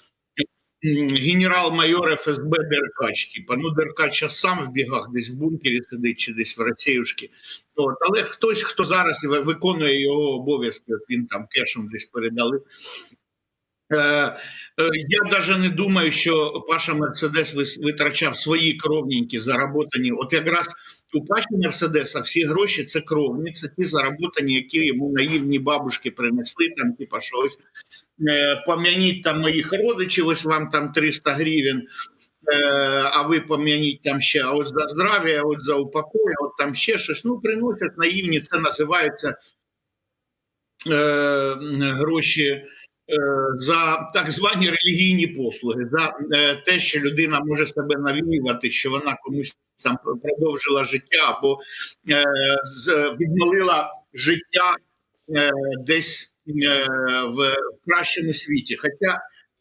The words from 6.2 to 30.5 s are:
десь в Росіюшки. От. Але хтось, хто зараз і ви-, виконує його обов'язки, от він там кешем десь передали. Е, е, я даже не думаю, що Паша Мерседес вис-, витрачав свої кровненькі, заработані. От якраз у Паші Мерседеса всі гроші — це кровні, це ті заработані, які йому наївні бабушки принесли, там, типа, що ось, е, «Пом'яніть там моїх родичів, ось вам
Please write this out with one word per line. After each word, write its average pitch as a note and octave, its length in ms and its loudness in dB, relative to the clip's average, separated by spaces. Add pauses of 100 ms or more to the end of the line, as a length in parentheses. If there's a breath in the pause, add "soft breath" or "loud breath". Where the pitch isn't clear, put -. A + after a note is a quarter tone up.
десь A2 240 -6
в A#2 40 -6
Росіюшки. A#2+ 680 -2 (460 loud breath)
От. C#3 200 0 (140)
Але G3+ 140 0
хтось, - 400 -2
хто - 220 -2
зараз E3+ 380 0
і D3+ 40 -4
ви-, C#3+ 120 2
виконує D3+ 600 0
його C#3+ 340 0
обов'язки, B2 580 -2
от G#2 160 -4
він B2 180 -2
там G#2+ 220 -8
кешем A#2 420 -4
десь G#2+ 140 -12
передали. A#2 540 -2 (1300 loud breath)
Е, D3+ 40 2
е, D3 400 2 (720 loud breath)
я G3+ 220 2
даже F#3+ 260 2
не F#3 120 2
думаю, F3 420 2
що D#3 400 2 (180)
Паша D#3+ 240 0
Мерседес D3+ 640 -2
вис-, C#3 280 -2
витрачав D3 540 0
свої D#3+ 360 2
кровненькі, C3+ 680 0
заработані. C3+ 720 0
От B2+ 220 -2
якраз E3 340 2 (460 loud breath)
у D3 120 0
Паші G#3+ 260 0
Мерседеса D#3 680 0
всі E3 260 0
гроші — E3 400 0
це - 160 -2
кровні, D3+ 500 -2
це D#3+ 160 -10 (100)
ті F#3 80 2
заработані, D3+ 680 0
які C3 320 0
йому C#3 280 0
наївні C#3 460 2
бабушки C#3 520 -2
принесли, A#2+ 680 -2
там, B2 160 0
типа, A#2+ 280 -8
що - 160 -6
ось, C3+ 220 -2 (680 loud breath)
е, C#3+ 360 2
«Пом'яніть F3 580 2
там D#3 180 0
моїх D#3 320 0
родичів, F#3+ 540 0
ось E3 160 0
вам D#3 260 0